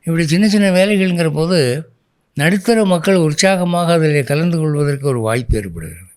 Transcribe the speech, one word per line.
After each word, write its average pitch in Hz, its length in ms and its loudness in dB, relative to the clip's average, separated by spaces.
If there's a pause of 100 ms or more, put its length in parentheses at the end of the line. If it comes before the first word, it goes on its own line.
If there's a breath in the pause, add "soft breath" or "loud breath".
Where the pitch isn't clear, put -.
இப்படி 165 220 -2
சின்ன 180 220 2
சின்ன 202 300 2
வேலைகள்ங்கிற 185 540 0
போது 165 260 0 (760)
நடுத்தர 190 480 0
மக்கள் 185 420 2
உற்சாகமாக 175 720 0
அதில் 151 320 0
கலந்து 165 280 0
கொள்வதற்கு 143 500 -2
ஒரு 123 180 -2
வாய்ப்பு 120 340 -2
ஏற்படுகிறது. 85 560 -14